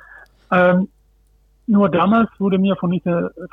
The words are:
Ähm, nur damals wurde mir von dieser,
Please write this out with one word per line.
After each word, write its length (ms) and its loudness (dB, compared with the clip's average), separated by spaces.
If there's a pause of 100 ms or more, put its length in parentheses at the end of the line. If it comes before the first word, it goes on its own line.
(520)
Ähm, 360 2 (800)
nur 240 2
damals 480 0
wurde 200 -2
mir 180 0
von 160 -4
dieser, 380 -4 (220)